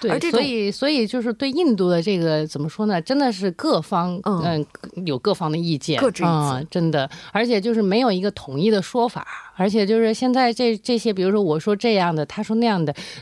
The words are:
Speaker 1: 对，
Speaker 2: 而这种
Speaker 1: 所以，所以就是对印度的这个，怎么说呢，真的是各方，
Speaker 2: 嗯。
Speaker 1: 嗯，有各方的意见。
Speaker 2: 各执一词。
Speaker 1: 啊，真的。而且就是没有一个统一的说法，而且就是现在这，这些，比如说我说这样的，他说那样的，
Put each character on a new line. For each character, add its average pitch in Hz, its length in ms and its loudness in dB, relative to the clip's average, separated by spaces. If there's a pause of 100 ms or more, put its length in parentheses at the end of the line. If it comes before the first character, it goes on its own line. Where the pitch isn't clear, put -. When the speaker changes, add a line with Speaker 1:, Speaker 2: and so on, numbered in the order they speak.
Speaker 1:
对， 226 100 0
Speaker 2:
而 269 80 0
这 330 120 -2
种 233 80 2
Speaker 1:
所 285 80 0
以， 220 240 -2
所 277 180 -2
以 247 180 2
就 247 140 -4
是 233 120 -2
对 269 160 -4
印 277 260 2
度 180 140 2
的 170 120 2
这 185 160 0
个， 156 280 0
怎 143 160 -6
么 156 60 -2
说 214 180 -4
呢， 190 160 0
真 262 160 0
的 269 140 2
是 190 200 -2
各 208 300 0
方， 175 420 -2
Speaker 2:
嗯。 190 200 0
Speaker 1:
嗯， 156 220 0 (400)
有 139 120 -2
各 196 160 0
方 156 180 -2
的 156 60 -2
意 165 200 0
见。 151 220 -2
Speaker 2:
各 247 120 0
执 - 120 -6
一 - 20 4
词。 170 60 4
Speaker 1:
啊， 143 380 0
真 165 220 0
的。 139 180 0 (220)
而 220 140 0
且 233 140 2
就 226 140 0
是 226 80 2
没 196 180 2
有 254 120 4
一 180 80 0
个 202 120 -2
统 139 280 -8
一 202 100 2
的 208 120 2
说 247 260 -2
法， - 180 -8 (300)
而 190 140 2
且 208 160 2
就 220 120 2
是 226 160 2
现 254 180 0
在 247 220 2
这， 233 240 0
这 240 200 0
些， 220 160 0
比 185 100 0
如 190 80 2
说 208 100 2
我 156 180 2
说 208 160 0
这 220 200 2
样 175 200 2
的， 151 100 0
他 - 180 -8
说 220 140 -2
那 233 80 2
样 190 180 2
的， 147 100 -2 (280)